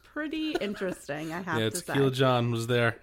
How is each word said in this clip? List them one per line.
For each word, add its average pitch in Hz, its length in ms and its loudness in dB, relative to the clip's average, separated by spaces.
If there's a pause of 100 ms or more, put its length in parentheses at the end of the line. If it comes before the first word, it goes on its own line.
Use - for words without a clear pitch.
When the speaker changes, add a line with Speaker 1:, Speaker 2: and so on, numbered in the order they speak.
Speaker 1:
pretty 311 540 -4
Speaker 2:
<laughs> - 40 -6
Speaker 1:
interesting, 165 720 -6
I 175 100 -6
have 170 180 -2
Speaker 2:
Yeah, 110 100 2
Speaker 1:
to 175 120 -6
Speaker 2:
Tequila 135 300 2
Speaker 1:
say. 127 60 -4
Speaker 2:
John 123 320 4
was 117 160 -2
there 120 360 2